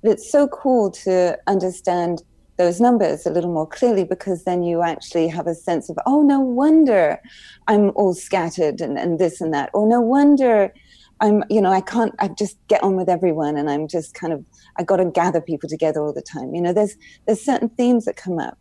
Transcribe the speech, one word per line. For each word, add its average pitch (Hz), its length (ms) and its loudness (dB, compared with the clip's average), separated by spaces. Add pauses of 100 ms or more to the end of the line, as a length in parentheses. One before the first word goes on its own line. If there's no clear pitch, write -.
But 226 100 2
it's - 200 -2
so 285 160 4
cool 240 440 0
to 185 460 0 (100)
understand 180 760 -2 (340)
those 175 240 2
numbers 202 440 2
a 170 60 -2
little 175 200 -2
more 156 160 -4
clearly, 220 360 0
because 196 400 -6
then 180 200 -2
you 170 180 -2
actually 170 460 -2
have 165 200 -6
a 170 80 -4
sense 165 340 -6
of, 160 160 -8
"Oh, 285 160 4
no 277 180 4
wonder 262 800 4 (480)
I'm 208 280 4
all 196 180 2
scattered 170 680 -4
and, 143 160 -4
and 165 220 -2
this 170 220 0
and 160 120 -4
that," 143 200 -4
or, 208 140 2
"No 240 140 4
wonder 254 720 4 (460)
I'm, 214 300 2
you 214 120 2
know, 190 100 4
I 190 100 2
can't, 226 380 -2
I - 80 0
just 190 300 -6 (100)
get - 160 2
on 190 120 2
with 185 140 -2
everyone 160 480 0
and 147 140 -2
I'm 147 160 -4
just 160 260 -6
kind - 200 -6
of, 143 120 -10 (320)
I 175 60 -4
gotta 185 220 2
gather 170 360 0
people 160 260 -8
together 156 320 -2
all 151 140 -4
the - 80 -8
time." 131 320 -12
You 170 80 -4
know, 175 120 0
there's, 208 220 0 (300)
there's 214 180 0
certain 247 260 -2
themes 240 360 0
that 202 100 -6
come 180 220 -6
up. - 240 -8